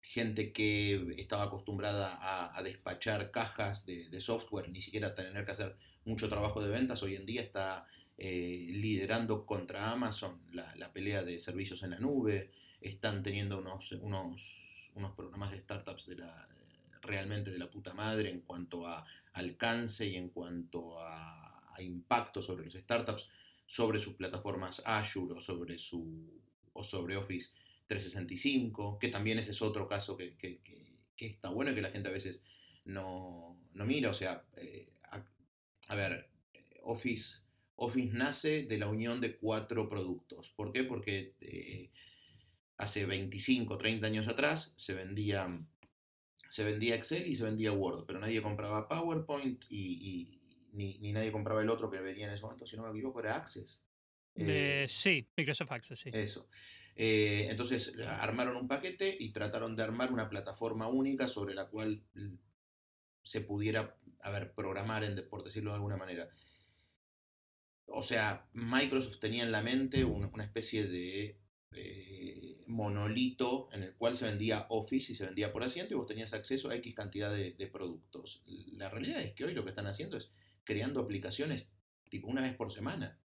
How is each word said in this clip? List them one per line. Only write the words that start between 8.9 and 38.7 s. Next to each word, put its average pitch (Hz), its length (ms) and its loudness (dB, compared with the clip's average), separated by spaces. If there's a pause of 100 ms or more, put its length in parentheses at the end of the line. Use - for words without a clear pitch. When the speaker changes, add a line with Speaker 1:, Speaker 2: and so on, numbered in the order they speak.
Speaker 1:
contra 98 460 -2
Amazon 104 500 -2 (100)
la, 87 260 -8
la 87 140 -12
pelea 98 300 0
de 87 160 -4
servicios 92 460 -4
en 90 80 -4
la 85 80 -6
nube. 110 520 2 (300)
Están 101 420 -2
teniendo 98 360 0
unos... 92 320 -8
unos, - 1040 -6
unos 98 160 -4
programas 98 400 -6
de 98 80 -8
startups 98 480 -10
de 87 80 -10
la, - 320 -16 (540)
realmente 101 500 -2
de 90 80 -4
la 87 100 -6
puta 95 240 -10
madre 107 360 2
en 90 120 -6
cuanto 87 460 -6
a 82 180 -6 (280)
alcance 110 760 0
y 92 80 -2
en 90 140 -6
cuanto 85 680 -6
a, 80 760 -12
a 92 60 -10
impacto 92 600 0
sobre 90 240 -4
los 80 80 -14
startups, 107 560 0 (360)
sobre 107 340 4
sus 101 160 -4
plataformas 95 680 -4
Azure 101 500 0
o 85 60 -12
sobre 87 360 -4
su, 80 640 -8 (320)
o 107 100 -8
sobre 95 340 -2
Office 95 340 -4 (340)
trescientos 98 280 -2
sesenta 95 200 -4
y 90 40 -2
cinco, 107 640 2
que - 80 2
también 110 320 2
ese 107 120 -2
es 101 100 0
otro 104 260 2
caso 98 300 -2
que, 90 180 -10
que, 90 240 -10
que, - 380 -20 (180)
que 113 120 -8
está - 220 -8
bueno 131 220 0
y 120 40 2
que 107 60 0
la 95 80 0
gente 98 200 -2
a - 20 -2
veces 95 320 -4 (400)
no, 92 720 -8 (160)
no 101 120 -2
mira. 131 240 4
O 92 40 2
sea, 92 300 -2 (140)
eh, - 320 -12 (140)
a, - 200 -10 (640)
a 104 80 0
ver, 92 340 0 (240)
eh, - 300 -20
Office, - 560 0 (380)
Office 117 360 2
nace 147 500 4
de 110 140 0